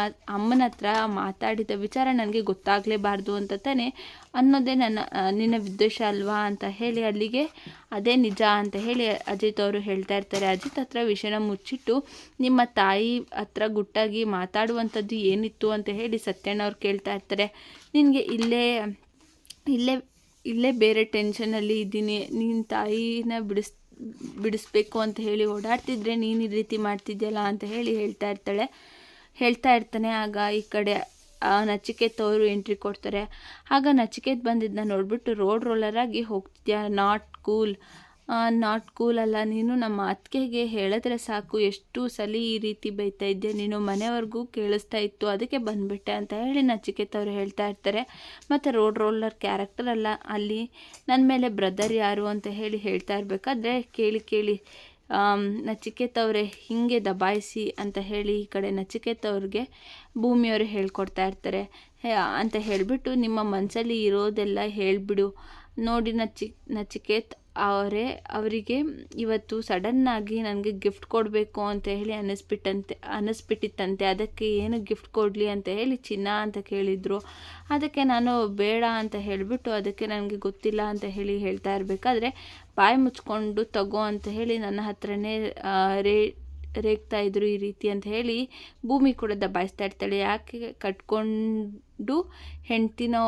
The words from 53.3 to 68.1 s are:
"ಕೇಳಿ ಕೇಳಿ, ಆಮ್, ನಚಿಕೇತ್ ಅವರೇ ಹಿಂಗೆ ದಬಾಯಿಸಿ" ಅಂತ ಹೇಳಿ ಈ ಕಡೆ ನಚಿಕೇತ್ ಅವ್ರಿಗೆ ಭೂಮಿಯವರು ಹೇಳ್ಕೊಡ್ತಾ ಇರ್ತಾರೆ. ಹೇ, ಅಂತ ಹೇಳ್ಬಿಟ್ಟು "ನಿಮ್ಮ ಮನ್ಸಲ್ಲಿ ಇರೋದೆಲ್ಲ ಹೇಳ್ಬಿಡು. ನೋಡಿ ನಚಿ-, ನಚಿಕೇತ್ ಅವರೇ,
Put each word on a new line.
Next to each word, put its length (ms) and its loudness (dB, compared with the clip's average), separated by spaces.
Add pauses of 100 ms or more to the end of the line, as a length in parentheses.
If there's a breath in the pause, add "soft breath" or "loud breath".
"ಕೇಳಿ 280 2
ಕೇಳಿ, 360 0 (540 loud breath)
ಆಮ್, 360 4 (160)
ನಚಿಕೇತ್ 580 -4
ಅವರೇ 240 2 (140)
ಹಿಂಗೆ 420 0
ದಬಾಯಿಸಿ" 800 -2
ಅಂತ 220 -6
ಹೇಳಿ 400 -2
ಈ 40 -8
ಕಡೆ 260 -4
ನಚಿಕೇತ್ 540 -4
ಅವ್ರಿಗೆ 380 -2 (540 loud breath)
ಭೂಮಿಯವರು 460 4
ಹೇಳ್ಕೊಡ್ತಾ 640 -2
ಇರ್ತಾರೆ. 360 -4 (360 loud breath)
ಹೇ, 120 -4 (240)
ಅಂತ 240 0
ಹೇಳ್ಬಿಟ್ಟು 560 0
"ನಿಮ್ಮ 280 2
ಮನ್ಸಲ್ಲಿ 600 -2
ಇರೋದೆಲ್ಲ 640 2
ಹೇಳ್ಬಿಡು. 600 0 (520 loud breath)
ನೋಡಿ 320 0
ನಚಿ-, 440 -4 (160)
ನಚಿಕೇತ್ 640 -4 (240)
ಅವರೇ, 460 0 (260)